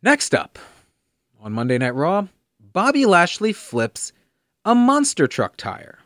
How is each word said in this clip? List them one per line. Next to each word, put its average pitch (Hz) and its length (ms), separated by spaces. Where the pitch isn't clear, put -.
Next 277 320
up, - 240
on 107 120
Monday 123 240
Night 123 180
Raw, 185 340
Bobby 262 460
Lashley 196 480
flips - 600
a 226 100
monster 254 520
truck - 320
tire. - 480